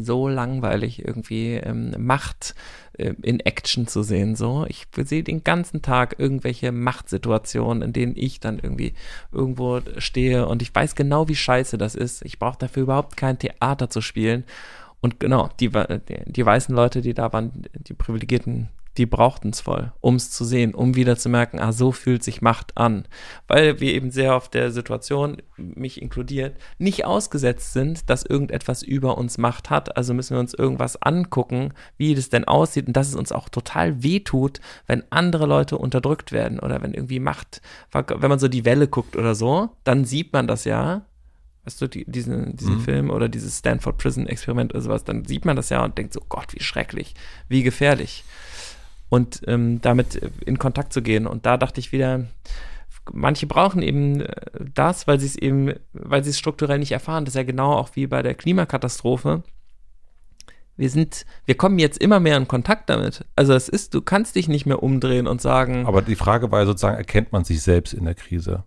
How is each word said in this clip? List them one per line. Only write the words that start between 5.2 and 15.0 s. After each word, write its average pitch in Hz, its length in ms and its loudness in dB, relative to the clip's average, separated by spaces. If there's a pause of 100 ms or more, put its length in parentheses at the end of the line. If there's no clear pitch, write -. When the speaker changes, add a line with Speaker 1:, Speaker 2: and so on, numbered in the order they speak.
Speaker 1:
den 156 220 -4
ganzen 170 360 0
Tag 127 380 0
irgendwelche 131 540 -2
Machtsituationen, 117 1080 -2
in 120 120 -2
denen 123 220 0
ich - 240 -4
dann 110 180 -4
irgendwie 120 340 -4 (400)
irgendwo 123 480 -2 (160)
stehe 123 500 2
und 117 140 0
ich - 140 -6
weiß - 200 2
genau, 147 340 2
wie 151 80 0
scheiße 127 420 0
das 113 160 -2
ist. - 280 -6
Ich - 160 -14
brauche 123 200 -2
dafür 131 240 -2
überhaupt 135 340 0
kein 131 220 0
Theater 127 500 -2
zu 110 140 -4
spielen." 113 420 0 (560)